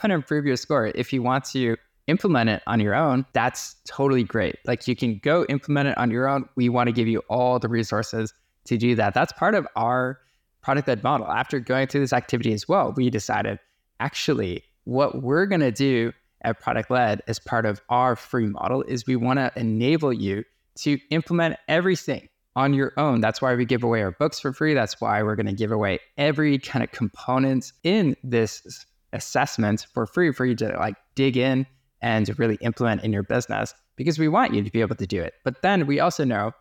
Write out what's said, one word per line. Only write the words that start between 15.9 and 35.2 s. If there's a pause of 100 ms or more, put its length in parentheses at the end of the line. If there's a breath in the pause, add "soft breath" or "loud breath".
at
Product
Led
as
part
of
our
free
model
is
we
wanna
enable
you (300)
to (120)
implement (120)
everything (260)
on
your
own.
That's
why
we
give
away
our
books
for
free.
That's
why
we're
gonna
give
away (200)
every
kind
of
component (100)
in
this
s-, (260)
assessment
for
free
for
you
to, (100)
like, (180)
dig
in (360)
and
really
implement
in
your
business, (220)
because
we
want
you
to
be
able
to
do